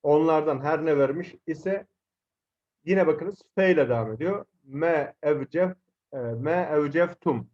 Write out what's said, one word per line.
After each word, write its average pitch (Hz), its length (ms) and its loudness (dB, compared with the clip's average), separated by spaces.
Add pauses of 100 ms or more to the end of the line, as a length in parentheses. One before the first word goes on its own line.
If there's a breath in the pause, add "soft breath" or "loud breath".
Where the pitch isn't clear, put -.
onlardan 151 580 2
her 151 240 -2
ne 151 140 2
vermiş 143 360 0 (120)
ise, 185 400 -6 (960)
yine 180 220 4
bakınız 165 360 -2 (120)
fe 190 180 4
ile 143 160 4
devam 110 240 -2
ediyor. 170 320 -4 (200)
Me 147 580 -2
evcef, 151 540 -2 (360)
e, 139 60 -12
me 135 520 -4
evceftum. 151 840 0